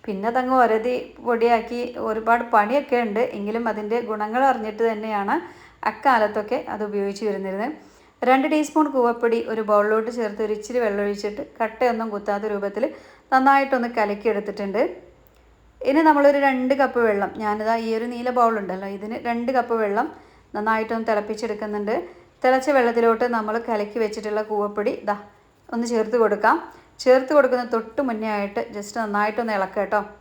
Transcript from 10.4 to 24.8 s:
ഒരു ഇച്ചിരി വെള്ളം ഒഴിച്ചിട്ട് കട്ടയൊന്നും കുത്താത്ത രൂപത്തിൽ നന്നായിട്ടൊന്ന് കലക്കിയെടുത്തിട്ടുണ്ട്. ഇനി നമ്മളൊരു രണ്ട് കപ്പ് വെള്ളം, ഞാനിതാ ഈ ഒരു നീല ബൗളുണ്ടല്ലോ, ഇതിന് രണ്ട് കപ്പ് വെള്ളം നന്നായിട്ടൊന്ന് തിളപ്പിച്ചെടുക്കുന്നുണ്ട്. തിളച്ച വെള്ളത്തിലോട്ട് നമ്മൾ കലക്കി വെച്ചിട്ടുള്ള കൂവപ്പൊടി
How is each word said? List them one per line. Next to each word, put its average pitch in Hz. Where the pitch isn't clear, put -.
ഒരു 208
ഇച്ചിരി 240
വെള്ളം 202
ഒഴിച്ചിട്ട് 202
കട്ടയൊന്നും 226
കുത്താത്ത 202
രൂപത്തിൽ 202
നന്നായിട്ടൊന്ന് 269
കലക്കിയെടുത്തിട്ടുണ്ട്. 202
ഇനി 285
നമ്മളൊരു 285
രണ്ട് 254
കപ്പ് -
വെള്ളം, 202
ഞാനിതാ 214
ഈ -
ഒരു 226
നീല 240
ബൗളുണ്ടല്ലോ, 202
ഇതിന് 214
രണ്ട് 233
കപ്പ് 240
വെള്ളം 214
നന്നായിട്ടൊന്ന് 220
തിളപ്പിച്ചെടുക്കുന്നുണ്ട്. 208
തിളച്ച 262
വെള്ളത്തിലോട്ട് 233
നമ്മൾ 214
കലക്കി 208
വെച്ചിട്ടുള്ള 214
കൂവപ്പൊടി 208